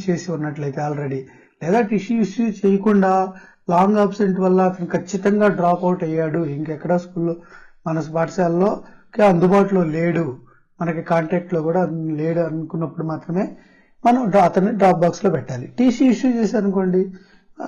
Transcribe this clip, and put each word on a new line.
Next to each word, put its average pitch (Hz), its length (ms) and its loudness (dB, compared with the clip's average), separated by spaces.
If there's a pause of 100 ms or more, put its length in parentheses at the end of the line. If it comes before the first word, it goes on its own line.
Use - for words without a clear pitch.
(100)
చేసి 170 220 -4
ఉన్నట్లయితే 147 480 -6
already, 147 400 -6 (420)
లేదా 185 180 2
టీసీ 208 380 -2
ఇష్యూ 226 300 -2
చేయకుండా 196 840 2 (380)
లాంగ్ 190 260 4
అబ్సెంట్ 202 440 2
వల్ల 185 220 4
అతను 185 240 0
ఖచ్చితంగా 202 640 0
డ్రాప్ 175 360 0
అవుట్ 180 200 0
అయ్యాడు, 160 340 -2
ఇంకెక్కడా 156 600 -2
స్కూల్లో 170 380 -4 (500)
మన 160 140 -2 (140)
పాఠశాలలో 170 680 0 (440)
అందుబాటులో 185 560 4
లేడు, 160 540 -2 (420)
మనకి 165 220 -4
కాంటాక్ట్లో 170 600 -2
కూడా 165 280 0
లేడు 160 500 -4
అనుకున్నప్పుడు 160 680 -6
మాత్రమే 170 500 -6 (480)
మనం 247 260 2
డ్రా-, 190 140 6
అతన్ని 185 280 2
డ్రాప్ 185 260 4
బాక్స్లో 175 320 0
పెట్టాలి. 131 360 -6
టీసీ 247 380 0
ఇష్యూ 254 280 2
చేశారనుకోండి, 196 720 0 (640)